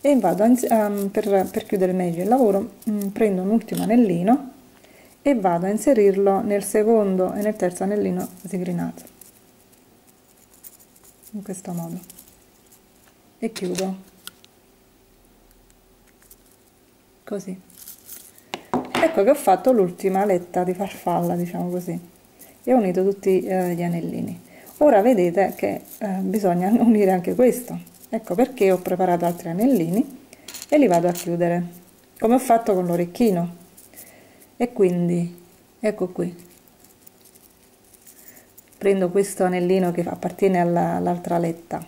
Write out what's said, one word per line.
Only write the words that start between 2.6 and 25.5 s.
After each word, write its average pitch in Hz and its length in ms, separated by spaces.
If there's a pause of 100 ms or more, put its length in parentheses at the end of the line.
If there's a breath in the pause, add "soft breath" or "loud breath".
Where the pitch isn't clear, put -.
mm, 208 200
prendo 202 340
un 196 80
ultimo 208 320
anellino 208 680 (720 soft breath)
e 285 120
vado 185 320
a - 20
inserirlo 196 720
nel 202 240
secondo 202 720
e 208 80
nel 214 120
terzo 180 280
anellino 190 440 (200)
zigrinato, 175 560 (2250)
in 208 100
questo 185 300
modo, 170 260 (1400)
e 226 140
chiudo, 185 440 (3250)
così. 185 360 (1400 loud breath)
Ecco 311 220
che 240 60
ho 294 40
fatto 196 380
l'ultima 190 500
aletta 180 420
di 180 80
farfalla, 175 640
diciamo 175 320
così, 175 300 (640 loud breath)
e 247 80
ho 262 40
unito 185 280
tutti, 196 380
eh, 185 320
gli 170 80
anellini. 175 680 (300 loud breath)
Ora 254 240
vedete 190 520